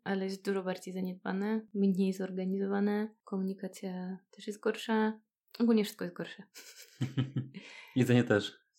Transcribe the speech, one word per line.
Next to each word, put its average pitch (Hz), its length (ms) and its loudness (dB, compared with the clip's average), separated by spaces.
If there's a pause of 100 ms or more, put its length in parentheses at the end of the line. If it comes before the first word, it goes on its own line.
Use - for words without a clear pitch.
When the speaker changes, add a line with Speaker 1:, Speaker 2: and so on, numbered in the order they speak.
Speaker 1:
ale 190 220 -2
jest 190 200 -6
dużo 196 180 0
bardziej 185 300 -4
zaniedbane, 190 800 -4
mniej 196 400 4
zorganizowane, 196 960 0 (140)
komunikacja 190 920 -6 (140)
też - 160 -16
jest 208 120 -6
gorsza. 220 600 0 (400)
Ogólnie 226 240 6
wszystko 196 220 -6
jest 175 100 -8
gorsze. - 280 -10 (560)
Speaker 2:
<laughs> - 960 -6
Jedzenie 123 280 6
też. 104 400 2 (160)